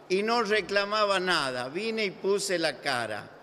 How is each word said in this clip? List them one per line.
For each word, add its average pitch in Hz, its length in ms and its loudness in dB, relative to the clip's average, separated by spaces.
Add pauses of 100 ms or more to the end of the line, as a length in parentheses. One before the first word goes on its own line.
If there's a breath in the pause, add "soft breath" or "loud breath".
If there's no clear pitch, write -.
Y 190 160 2
no 233 180 2
reclamaba 202 800 2
nada. 139 480 0
Vine 220 360 -2
y 196 60 -2
puse 190 480 0
la 160 200 0
cara. 110 520 -4 (120)